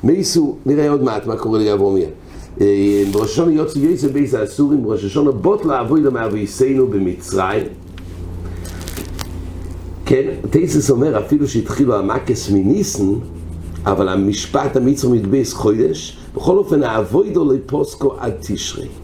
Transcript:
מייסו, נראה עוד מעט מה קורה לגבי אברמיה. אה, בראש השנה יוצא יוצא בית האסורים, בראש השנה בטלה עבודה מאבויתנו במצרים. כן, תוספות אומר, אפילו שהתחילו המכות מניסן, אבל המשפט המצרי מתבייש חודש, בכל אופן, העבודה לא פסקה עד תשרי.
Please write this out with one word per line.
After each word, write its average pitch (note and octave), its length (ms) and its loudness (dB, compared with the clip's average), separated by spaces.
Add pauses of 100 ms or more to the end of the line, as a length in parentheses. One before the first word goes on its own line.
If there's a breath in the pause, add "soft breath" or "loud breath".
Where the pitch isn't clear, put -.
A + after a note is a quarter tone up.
מייסו, E3 520 2 (100)
נראה D3 240 2
עוד C#3+ 120 2
מעט A2+ 240 -2
מה A2 100 -2
קורה A2 220 0
לגבי G#2+ 140 2
אברמיה. G2 360 2 (520 loud breath)
אה, G2+ 420 4 (100)
בראש G#2 180 0
השנה E3 220 2
יוצא D3+ 260 0
יוצא D3 300 2
בית C3+ 260 0
האסורים, C#3 480 2
בראש G#2+ 220 -2
השנה C#3+ 260 2
בטלה C3+ 500 0
עבודה C#3 300 4
מאבויתנו A#2+ 760 0
במצרים. G2 800 -2 (2500 loud breath)
כן, C3 160 4 (280)
תוספות D3+ 400 2
אומר, C3 280 4
אפילו C#3+ 300 0
שהתחילו A#2 480 0
המכות G#2+ 560 -2
מניסן, G2+ 600 2 (720)
אבל G2 220 2
המשפט G2+ 680 0
המצרי B2+ 420 2
מתבייש A2 360 0
חודש, - 640 0 (160 loud breath)
בכל F#3 240 2
אופן, F3+ 240 2
העבודה B2 580 0
לא C#3+ 140 2 (120)
פסקה C#3+ 420 -2 (100)
עד A#2+ 220 -6
תשרי. - 480 -8 (160)